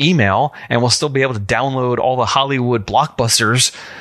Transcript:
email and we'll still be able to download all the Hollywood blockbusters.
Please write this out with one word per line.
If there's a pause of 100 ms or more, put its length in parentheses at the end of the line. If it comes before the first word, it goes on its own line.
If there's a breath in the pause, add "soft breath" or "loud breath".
email (160 loud breath)
and
we'll
still
be
able
to
download
all
the
Hollywood
blockbusters. (280 loud breath)